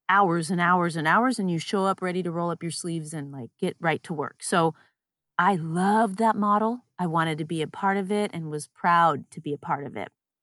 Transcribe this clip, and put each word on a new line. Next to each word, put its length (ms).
hours 420
and 100
hours 360
and 120
hours, 300
and 120
you 80
show 280
up 160
ready 200
to 100
roll 180
up 120
your 100
sleeves 420
and, 180
like, 260
get 220
right 240
to 100
work. 280
So 320
I 180
loved 640
that 180
model. 460
I 100
wanted 300
to 80
be 160
a 60
part 300
of 140
it 220
and 160
was 180
proud 640
to 80
be 140
a 40
part 280
of 100
it. 140